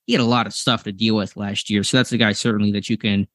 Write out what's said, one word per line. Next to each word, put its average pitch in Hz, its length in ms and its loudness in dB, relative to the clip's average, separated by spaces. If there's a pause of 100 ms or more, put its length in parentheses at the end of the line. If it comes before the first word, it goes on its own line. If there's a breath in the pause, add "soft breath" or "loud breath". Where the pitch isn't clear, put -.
he 240 80 -2
had 226 80 2
a 120 40 2
lot 120 220 2
of 98 60 -10
stuff - 300 -2
to 107 80 -6
deal 110 240 0
with 101 220 -2
last 101 320 -6
year. 104 140 2
So - 140 0
that's 123 120 2
the 120 80 0
guy 110 160 2
certainly 104 380 0
that 101 180 -4
you 113 80 0
can 101 380 0